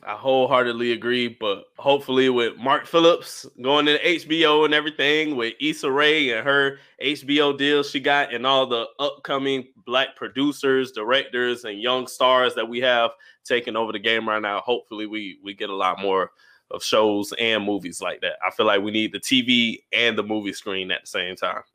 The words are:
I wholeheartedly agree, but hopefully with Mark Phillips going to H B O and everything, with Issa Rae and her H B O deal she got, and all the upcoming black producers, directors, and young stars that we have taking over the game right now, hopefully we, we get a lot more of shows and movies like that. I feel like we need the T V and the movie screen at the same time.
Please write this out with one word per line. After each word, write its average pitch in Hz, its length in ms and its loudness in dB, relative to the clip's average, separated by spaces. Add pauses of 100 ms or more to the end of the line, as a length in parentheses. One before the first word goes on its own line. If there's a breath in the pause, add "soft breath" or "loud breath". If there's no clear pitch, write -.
I 104 140 -8
wholeheartedly 123 760 2
agree, 120 360 -2
but 107 360 -6 (140)
hopefully 131 500 2
with 120 300 0
Mark 139 280 0
Phillips 165 600 2 (160)
going 147 240 2
to 147 200 2
H 151 220 -2
B 160 160 2
O 151 200 4
and 151 100 2
everything, 151 640 0
with 113 240 -2
Issa 151 300 -2
Rae 147 420 2
and 113 120 -2
her 139 340 2 (200 loud breath)
H 139 260 -4
B 143 160 2
O 143 120 4
deal 143 320 2
she 143 160 -6
got, 143 340 2
and 120 100 -4
all 135 220 4
the 117 200 -2 (120)
upcoming 135 680 -4 (180)
black 127 300 -2
producers, 131 760 -2
directors, 120 720 -2
and 104 160 -8
young 123 280 -2
stars 127 480 4
that 113 120 -4
we 120 120 -4
have 120 320 2 (320 soft breath)
taking 120 320 -2
over 110 160 -2
the 107 60 -6
game 110 300 0
right 107 140 0
now, 101 180 -2
hopefully 110 460 -6
we, 104 380 -10
we 101 100 -10
get 104 160 -8
a 98 40 -8
lot 92 260 -2
more 95 320 0 (380 soft breath)
of 87 120 -10
shows 107 560 0
and 113 240 0
movies 95 380 -6
like 90 220 -8
that. 85 140 -4 (100)
I 95 40 0
feel 113 160 -2
like 101 160 4
we 104 80 -4
need 110 220 -2
the 101 80 -12
T 131 220 2
V 117 500 2
and 113 260 0
the 107 60 -2
movie 104 280 -4
screen 95 380 -8
at 90 120 -4
the - 40 -20
same 92 300 -6
time. - 260 -4 (120)